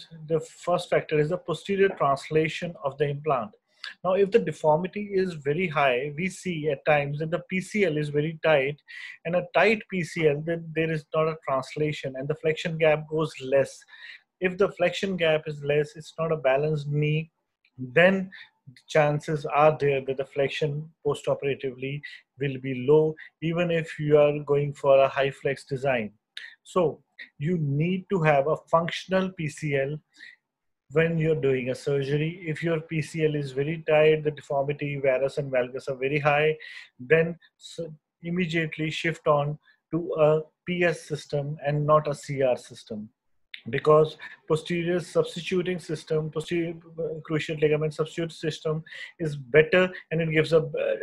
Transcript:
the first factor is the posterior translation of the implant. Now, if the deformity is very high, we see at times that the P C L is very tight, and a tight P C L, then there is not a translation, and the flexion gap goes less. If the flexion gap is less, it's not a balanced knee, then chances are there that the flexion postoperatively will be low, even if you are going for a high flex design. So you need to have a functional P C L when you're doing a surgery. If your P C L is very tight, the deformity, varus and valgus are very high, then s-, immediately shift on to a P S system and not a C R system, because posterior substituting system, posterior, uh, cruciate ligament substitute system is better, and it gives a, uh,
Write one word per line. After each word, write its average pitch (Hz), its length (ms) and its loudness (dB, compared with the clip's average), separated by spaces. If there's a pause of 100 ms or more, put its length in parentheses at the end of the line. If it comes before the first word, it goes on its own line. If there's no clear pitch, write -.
(260)
the 156 140 0
first - 500 -4
factor 151 280 2
is 151 120 2
the 180 80 -2
posterior 190 520 0
translation 156 840 0 (100)
of 135 140 -4
the 147 100 2
implant. 143 440 -2 (500)
Now, 185 120 2
if 196 160 4
the 226 80 6
deformity 180 720 0
is 185 220 0
very 151 340 -2
high, 143 480 2
we 180 140 -4
see 156 400 -4
at 139 160 -2
times 147 320 2
that 160 120 -4
the 170 200 -4
P 185 100 -2
C 202 240 -2
L 151 140 0
is 147 100 -2
very 151 340 -2
tight, 147 380 2 (460)
and 170 100 -2
a 170 160 -2
tight 214 380 4
P 185 120 -2
C 156 240 0
L, 147 160 2
then 165 320 -6
there 160 160 0
is 151 140 -4 (100)
not 160 140 2
a 156 80 -4 (100)
translation, 143 680 -4
and 135 100 -8
the 151 100 -2
flexion 160 420 -2
gap 151 320 2
goes 156 320 -2
less. 131 360 2 (640)
If 180 160 -2
the 190 140 2
flexion 180 480 -2
gap 156 280 2
is 147 160 -8
less, 147 340 0
it's - 220 -18
not 165 140 0
a 160 40 0
balanced 143 520 0
knee, 151 420 0 (460)
then 180 540 2 (580)
chances 147 560 0
are 147 340 6
there 139 280 2
that 135 100 -2
the 135 80 -4
flexion 147 640 -2 (160)
postoperatively 135 920 -4 (400)
will 135 220 -4
be 127 260 -4
low, 156 260 6 (280)
even 165 280 0
if 165 280 -2
you 151 180 4
are 147 280 6
going 143 280 0
for 139 260 6
a 135 100 6
high 139 220 0
flex - 360 -4
design. 127 440 -2 (520)
So - 400 0 (360)
you 170 200 0
need 160 500 0
to 185 140 0
have 147 240 4
a 156 100 0
functional 180 760 0
P 165 140 -6
C 143 300 -4
L 139 220 -2 (920)
when 165 260 2
you're 156 160 2
doing 131 360 0
a 123 40 0
surgery. 147 720 -2
If 156 160 -6
your 165 160 0
P 156 240 -4
C 156 220 -4
L 151 100 2
is 143 180 -4
very 151 360 -4
tight, 156 340 6
the 151 80 0
deformity, 143 720 -4
varus 135 360 2
and 139 120 -4
valgus 127 380 -2
are 135 80 -4
very 139 240 0
high, 151 360 2 (440)
then 165 360 2 (220)
s-, - 220 -16 (420)
immediately 165 680 -2
shift - 360 -4
on 147 320 2 (320)
to 165 280 -4
a 156 240 4 (240)
P 180 180 0
S 165 160 0
system 147 640 -6
and 147 180 0
not 151 220 4
a 147 80 -2
C 139 280 -6
R 123 140 2
system, 110 520 -14 (640)
because 156 480 4 (280)
posterior 170 540 -2
substituting 170 800 -2
system, 156 500 -4
posterior, 170 440 -4 (240)
uh, 160 260 -6
cruciate 156 360 -4
ligament 151 340 2
substitute 160 380 -4
system 156 520 -6 (340)
is 151 180 -4
better, 156 540 4 (220)
and 160 80 0
it 160 100 -2
gives 151 220 2
a, 165 60 6
uh, 151 440 -2